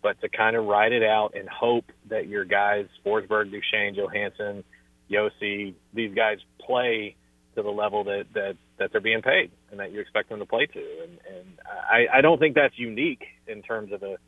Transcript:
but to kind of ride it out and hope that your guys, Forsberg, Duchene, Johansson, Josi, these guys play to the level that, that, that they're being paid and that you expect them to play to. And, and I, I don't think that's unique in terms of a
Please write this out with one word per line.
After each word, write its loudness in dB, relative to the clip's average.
but -2
to -6
kind 2
of 0
ride 4
it 2
out 2
and -10
hope 0
that -4
your -4
guys, 0
Forsberg, 0
Duchene, -2
Johansson, -4
Josi, -2
these -4
guys 2
play -2
to -2
the -2
level 0
that, -4
that, -4
that -4
they're 2
being 0
paid 2
and -14
that -10
you -10
expect -4
them -10
to -8
play 0
to. -12
And, -18
and -18
I, 4
I 8
don't 8
think 2
that's 4
unique -4
in -12
terms -6
of -8
a -8